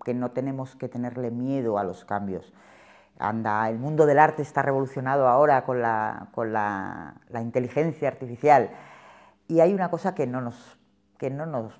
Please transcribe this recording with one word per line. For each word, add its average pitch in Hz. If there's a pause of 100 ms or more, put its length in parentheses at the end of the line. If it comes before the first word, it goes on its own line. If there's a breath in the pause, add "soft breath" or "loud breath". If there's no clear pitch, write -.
que 123
no 123
tenemos 131
que 127
tenerle 123
miedo 123
a 101
los 90
cambios. 101 (680 loud breath)
Anda, 110
el 113
mundo 151
del 143
arte 151
está 139
revolucionado 135
ahora 135
con 123
la, 110
con 113
la, 98
la 117
inteligencia 131
artificial. 127 (760 loud breath)
Y 165
hay 175
una 185
cosa 180
que 151
no 123
nos, - (400)
que 139
no 143
nos, 127